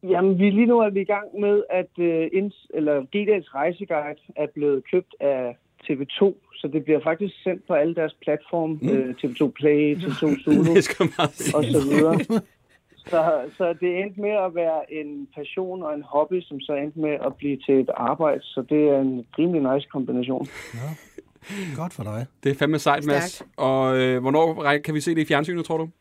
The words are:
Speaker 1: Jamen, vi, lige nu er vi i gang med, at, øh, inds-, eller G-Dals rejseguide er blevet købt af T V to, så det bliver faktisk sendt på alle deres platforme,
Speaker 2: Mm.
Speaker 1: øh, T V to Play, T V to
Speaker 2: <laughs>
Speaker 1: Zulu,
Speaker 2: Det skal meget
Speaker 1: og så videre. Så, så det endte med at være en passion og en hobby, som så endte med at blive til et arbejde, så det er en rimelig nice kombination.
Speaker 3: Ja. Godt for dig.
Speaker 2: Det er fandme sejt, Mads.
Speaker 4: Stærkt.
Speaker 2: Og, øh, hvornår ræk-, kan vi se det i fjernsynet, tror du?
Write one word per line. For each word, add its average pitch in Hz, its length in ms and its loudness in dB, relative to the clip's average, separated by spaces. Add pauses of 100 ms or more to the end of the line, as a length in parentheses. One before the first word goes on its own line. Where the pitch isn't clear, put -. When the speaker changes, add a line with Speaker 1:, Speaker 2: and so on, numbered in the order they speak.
Speaker 1:
Jamen, 185 360 4
vi, 202 120 6
lige 220 160 4
nu 240 120 6
er 220 120 4
vi 196 100 -2
i 190 40 -2
gang 202 360 -4
med, 208 300 4
at, 185 280 -2
øh, 165 340 0
inds-, 196 420 -4
eller 147 260 0
G-Dals 196 540 -2
rejseguide 151 680 -4 (160)
er 151 180 -2
blevet 143 360 0
købt 180 300 -2
af 127 360 -2 (300)
T - 40 -8
V 139 140 -2 (140)
to, 196 240 2 (120)
så - 140 -10
det 143 160 -4
bliver 151 180 2
faktisk 165 320 -4 (100)
sendt 185 220 -4
på 180 80 -2
alle 156 200 2
deres 156 280 -4
platforme, 156 600 -4
Speaker 2:
Mm. 143 60 0
Speaker 1:
øh, 131 260 0
T - 100 -10
V 123 100 -4
to 143 200 0
Play, 147 460 2
T 175 40 -6
V 180 60 -4 (100)
to 160 160 2
Speaker 2:
<laughs> - 80 -14
Speaker 1:
Zulu, 156 300 4
Speaker 2:
Det 196 100 8
skal - 220 -2 (120)
meget - 360 -2
Speaker 1:
og 147 100 4
så 123 160 4 (100)
videre. 156 300 4 (880)
Så, 165 240 2 (260)
så 170 220 0
det 180 220 -2
endte 202 180 -8
med 202 100 -2
at 185 240 -2
være 160 380 -2
en 147 440 -10
passion 180 460 -8
og 151 120 -6
en 147 80 -8
hobby, 151 400 0
som 143 180 -12
så - 140 -8
endte 147 260 -6
med 151 160 0 (100)
at 139 80 -4
blive 143 220 -4 (100)
til 139 140 4
et 127 160 0
arbejde, 143 460 0
så - 260 -8
det 151 200 4
er 139 120 4
en 131 260 -2 (120)
rimelig 151 360 0
nice 143 180 -2
kombination. 127 540 -4 (280)
Speaker 3:
Ja. 123 160 -8 (840)
Godt 165 160 -8
for - 100 -12
dig. 107 240 -8 (180)
Speaker 2:
Det 139 60 4
er 139 40 0
fandme 151 240 0
sejt, 143 280 0
Mads. 147 260 0
Speaker 4:
Stærkt. - 240 -18
Speaker 2:
Og, 131 420 2
øh, 127 220 2
hvornår 156 440 2
ræk-, 147 180 2
kan 156 120 -4
vi 151 60 -2
se 165 140 0
det 160 60 2
i 151 60 2
fjernsynet, 160 380 0
tror 160 140 -4
du? 160 100 -6 (120)